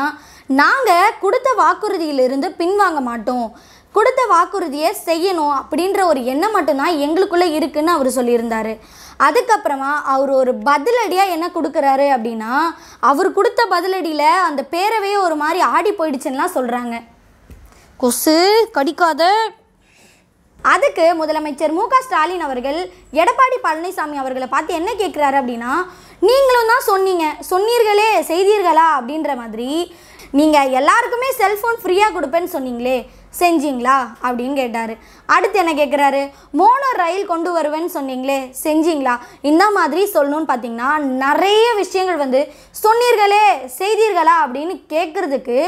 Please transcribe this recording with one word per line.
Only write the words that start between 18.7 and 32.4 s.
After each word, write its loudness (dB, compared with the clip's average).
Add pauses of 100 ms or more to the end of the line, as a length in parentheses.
கடிக்காத. 0 (1400)
அதுக்கு 2 (120)
முதலமைச்சர் -4
மு -2
க 2
ஸ்டாலின் -2
அவர்கள் -6 (340)
எடப்பாடி 2
பழனிசாமி -4
அவர்களை -6
பார்த்து -2
என்ன -4
கேட்குறாரு -2
அப்படின்னா, -4 (480)
"நீங்களும் 4
தான் 2
சொன்னீங்க, 2 (180)
சொன்னீர்களே, 2 (140)
செய்தீர்களா?" 2
அப்படின்ற -4
மாதிரி, -10 (600)
"நீங்க 4 (140)
எல்லாருக்குமே 2
செல்போன் -2
ஃப்ரீயா 2
கொடுப்பேன்னு -4